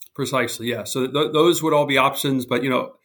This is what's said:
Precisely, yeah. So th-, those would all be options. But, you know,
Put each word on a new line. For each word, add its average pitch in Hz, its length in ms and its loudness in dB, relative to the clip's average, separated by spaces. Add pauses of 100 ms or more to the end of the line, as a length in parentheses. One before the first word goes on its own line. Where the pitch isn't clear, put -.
(140)
Precisely, 120 540 -4
yeah. 110 160 -4
So 131 240 -4
th-, 147 240 -2
those 156 300 4
would 156 120 0
all 147 100 4
be 135 140 0
options. 135 480 0
But, 123 160 -2
you 135 80 -2
know, - 240 -2 (100)